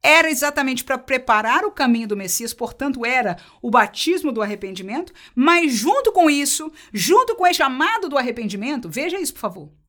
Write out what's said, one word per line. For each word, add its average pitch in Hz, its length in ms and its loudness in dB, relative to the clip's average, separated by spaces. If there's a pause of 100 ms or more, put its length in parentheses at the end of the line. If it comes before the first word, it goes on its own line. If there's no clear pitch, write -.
era 320 280 6
exatamente 277 540 -2
para 262 160 -4
preparar 254 640 0
o 415 60 -2
caminho 233 360 0
do 208 80 -4
Messias, 202 380 -6
portanto 247 500 -6
era 233 340 0 (220)
o 240 120 -4
batismo 269 600 0
do 220 80 -6
arrependimento, 202 720 -8 (220)
mas 311 400 2
junto 415 380 2
com 339 180 6
isso, 285 420 -2 (220)
junto 349 420 2
com 370 100 0
esse 359 120 4
chamado 339 500 0
do 285 100 -2
arrependimento, 233 680 -4
veja 320 320 -6
isso, 339 140 -6
por - 60 -20
favor. 175 300 -10 (200)